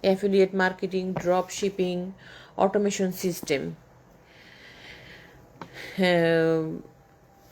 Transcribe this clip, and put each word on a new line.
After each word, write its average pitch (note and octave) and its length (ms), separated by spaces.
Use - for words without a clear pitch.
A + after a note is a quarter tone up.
অ্যাফিলিয়েট G3 540
মার্কেটিং, F#3 580
ড্রপ F3+ 360
শিপিং, F#3 640
অটোমেশন G3 540
সিস্টেম, E3+ 600
হ্যাঁ, E3 840